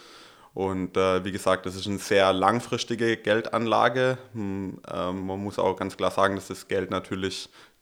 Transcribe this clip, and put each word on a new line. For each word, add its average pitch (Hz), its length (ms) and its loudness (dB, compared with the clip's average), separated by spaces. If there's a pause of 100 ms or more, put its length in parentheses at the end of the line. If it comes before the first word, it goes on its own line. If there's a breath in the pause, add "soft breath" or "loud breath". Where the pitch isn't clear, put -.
(540 loud breath)
Und, 95 420 -2
äh, 95 300 2
wie 98 80 -4
gesagt, 95 320 0
das 92 100 -8
ist 92 100 -8
eine 101 120 -4
sehr 95 340 4
langfristige 113 840 2
Geldanlage. 117 1000 2 (140)
Hm, 98 480 -6 (100)
ähm, 90 380 -4
man 98 160 -4
muss 101 160 -6
auch 92 160 2
ganz 98 220 -6
klar 92 140 2
sagen, 98 240 2
dass 95 120 -8
das - 220 -12
Geld 95 200 -2
natürlich 92 600 -4 (320 loud breath)